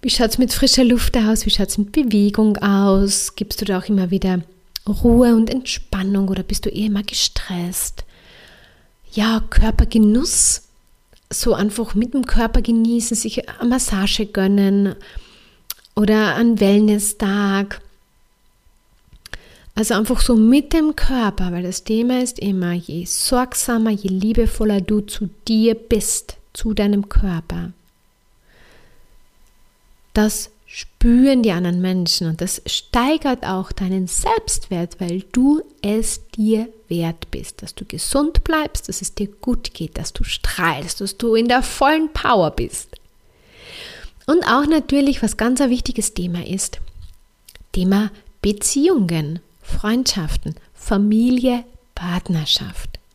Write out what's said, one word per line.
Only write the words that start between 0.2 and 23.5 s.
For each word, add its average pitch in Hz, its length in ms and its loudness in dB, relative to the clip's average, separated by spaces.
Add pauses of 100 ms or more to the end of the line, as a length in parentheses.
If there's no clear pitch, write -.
mit 254 140 2
frischer 277 300 4
Luft 240 340 2
aus? 214 280 2
Wie 208 60 0
schaut's - 260 0
mit 202 140 -2
Bewegung 208 640 2
aus? 196 800 2
Gibst - 260 -8
du 208 40 -4
da 196 120 -2
auch 180 100 -8
immer 190 220 0
wieder 185 320 0 (460)
Ruhe 233 480 6
und 226 160 2
Entspannung 196 760 -2
oder 190 120 -2
bist - 240 -4
du 202 60 -2
eher 214 160 -2
immer 202 160 -2
gestresst? - 1000 -6 (1040)
Ja, 220 400 0
Körpergenuss, 220 1120 4 (680)
so - 220 0
einfach 208 400 -2
mit 240 220 -2
dem 254 100 0
Körper 226 380 4
genießen, 233 520 0
sich - 320 -6
eine - 220 -4
Massage 208 560 0
gönnen 196 720 2 (1000)
oder 214 400 2
einen 233 240 2
Wellness-Tag. 202 1200 0 (1900)
Also 220 200 -2
einfach 214 280 0
so 240 140 4
mit 240 380 4
dem 311 220 2
Körper, 202 560 2
weil 175 120 -4
das 180 200 -8
Thema 240 380 0
ist 247 180 -6
immer, 185 340 -2
je 175 320 -6
sorgsamer, 240 840 -2